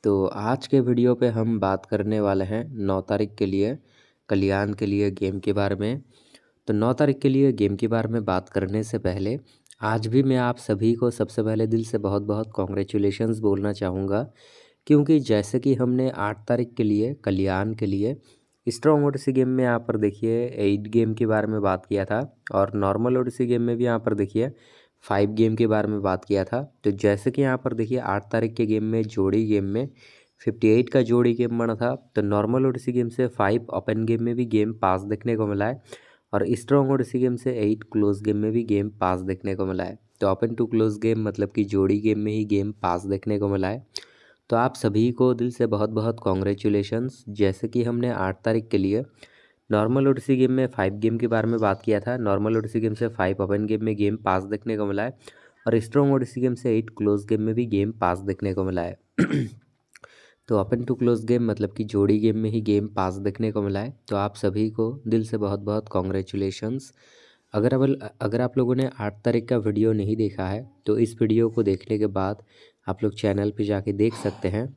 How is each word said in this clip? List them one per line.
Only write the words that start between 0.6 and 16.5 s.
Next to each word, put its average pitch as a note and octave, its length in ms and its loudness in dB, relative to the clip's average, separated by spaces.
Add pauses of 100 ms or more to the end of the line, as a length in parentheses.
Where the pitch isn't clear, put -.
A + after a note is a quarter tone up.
के C#3 120 4
वीडियो B2 360 4
पे B2 120 2
हम A2+ 320 0
बात F#2+ 260 0
करने G#2+ 340 0
वाले G2 260 2
हैं G#2+ 180 -4 (160)
नौ F#2+ 220 0
तारीख G2+ 340 -2
के G#2 100 0
लिए G2 300 0 (540)
कल्याण G2 440 2
के G#2 120 -4
लिए G2+ 260 0
गेम F#2+ 280 -4
के G2 140 -2
बारे G2 220 0
में। A2 260 -4 (680)
तो A2+ 60 0
नौ A2 200 2
तारीख C#3 260 2
के C#3 100 2
लिए C3+ 240 4
गेम G2+ 220 0
के A2 120 -2
बारे A2 220 0
में A2+ 160 -2
बात F#2 240 -2
करने G2 340 -2
से A2 160 -6
पहले G2 380 -2 (460)
आज A2 240 -2
भी B2+ 160 2
मैं C3 160 2
आप B2 180 0
सभी A2 360 0
को A#2+ 180 0
सबसे A2 320 -2
पहले A2 240 0
दिल A2+ 180 0
से A2+ 120 -4
बहुत G2+ 260 0
बहुत G#2 280 -4
कॉन्ग्रेचुलेशंस G2+ 880 -2
बोलना G2+ 340 0
चाहूँगा, G2 500 -2 (640)
क्योंकि D3 340 4
जैसे A2 380 0
कि C3+ 140 2
हमने B2+ 360 0
आठ G#2 380 -6
तारीख A#2+ 300 -2